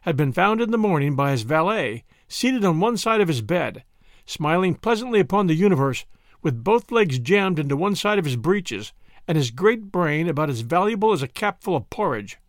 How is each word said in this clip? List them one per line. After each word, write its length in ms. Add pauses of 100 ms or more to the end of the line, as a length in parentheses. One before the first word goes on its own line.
had 160
been 160
found 300
in 80
the 80
morning 360
by 160
his 120
valet, 600 (220)
seated 380
on 160
one 160
side 240
of 80
his 140
bed, 420 (400)
smiling 500
pleasantly 460
upon 260
the 60
universe, 540 (340)
with 240
both 260
legs 280
jammed 400
into 180
one 180
side 240
of 60
his 120
breeches, 580 (320)
and 100
his 140
great 420
brain 340
about 220
as 140
valuable 500
as 100
a 60
capful 480
of 140
porridge. 480 (100)